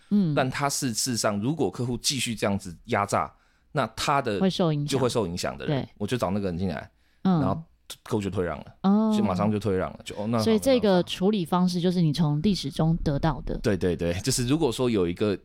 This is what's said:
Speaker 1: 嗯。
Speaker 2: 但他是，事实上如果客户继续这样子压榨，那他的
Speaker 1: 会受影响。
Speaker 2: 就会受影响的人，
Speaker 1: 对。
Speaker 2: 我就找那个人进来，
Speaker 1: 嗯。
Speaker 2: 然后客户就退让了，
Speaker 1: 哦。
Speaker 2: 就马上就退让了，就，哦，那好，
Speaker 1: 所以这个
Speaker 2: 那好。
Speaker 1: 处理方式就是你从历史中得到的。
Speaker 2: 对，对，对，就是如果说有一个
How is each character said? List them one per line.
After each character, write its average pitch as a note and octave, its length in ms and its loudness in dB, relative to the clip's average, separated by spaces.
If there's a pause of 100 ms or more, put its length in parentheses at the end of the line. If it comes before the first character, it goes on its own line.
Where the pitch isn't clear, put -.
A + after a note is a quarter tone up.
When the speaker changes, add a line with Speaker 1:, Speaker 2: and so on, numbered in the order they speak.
Speaker 1:
嗯。 F#3+ 240 2
Speaker 2:
但 C#3 160 2
他 C#3 180 -2
是， C#3 240 -2
事 A2 200 -2
实 A2+ 60 -2
上 G#2 220 0
如 B2+ 160 -2
果 C#3 140 0
客 A#2+ 160 -4
户 A#2+ 120 -2
继 C#3 200 -2
续 A#2 160 -2
这 G#2+ 140 -2
样 G2 100 2
子 F2+ 180 -10 (100)
压 G#2 200 0
榨， F#2 260 0 (400)
那 D#3+ 140 0 (100)
他 C#3+ 240 0
的 A2+ 200 0
Speaker 1:
会 F#3+ 100 2
受 E3+ 240 2
影 D3 60 0
响。 D3 80 -2
Speaker 2:
就 C#3+ 100 0
会 B2 100 2
受 A2 200 0
影 E2+ 100 -4
响 C2+ 180 -4
的 C2+ 120 -10
人， C#3 160 -2
Speaker 1:
对。 - 60 -12 (100)
Speaker 2:
我 G2+ 80 -4
就 B2+ 100 -2
找 F2+ 140 0
那 G#2 80 -2
个 G2 80 -2
人 E2+ 100 -4
进 F#2+ 100 -2
来， D2 220 -6 (320)
Speaker 1:
嗯。 F#3 180 4
Speaker 2:
然 C#3 80 2
后 D#3+ 140 -2 (400)
客 - 160 -4
户 G#2 60 -2
就 F#2+ 80 -4
退 F#2 120 -2
让 D#2+ 140 -4
了， - 80 -16 (160)
Speaker 1:
哦。 G#3+ 340 4
Speaker 2:
就 G#3+ 80 2
马 G2 120 0
上 G#2 160 0
就 G#2 80 0
退 G2 180 0
让 F2 140 -2
了， - 120 -16
就， - 120 -12
哦， G#2 100 -6
那 A#2 140 0
好， - 40 2
Speaker 1:
所 A3+ 80 2
以 A3 60 6
这 B3+ 220 2
个 G#3 100 2
Speaker 2:
那 F#3+ 60 6
好。 F3 80 4
Speaker 1:
处 - 260 -2
理 G#3 160 0
方 F3+ 240 2
式 F3+ 100 -2
就 F3+ 120 2
是 F3+ 100 2
你 D#3 100 4
从 D3 300 2
历 G3 140 2
史 C#3 160 -6
中 E3 320 2
得 C#3+ 160 0
到 D#3 220 0
的。 - 180 -6
Speaker 2:
对， G#2 180 0
对， F2 180 0
对， E2+ 160 -2 (100)
就 C3 100 -2
是 A#2+ 160 0
如 C#3+ 100 2
果 D3+ 140 0
说 B2 180 0
有 G2 180 2
一 F2 60 0
个 G#2 320 0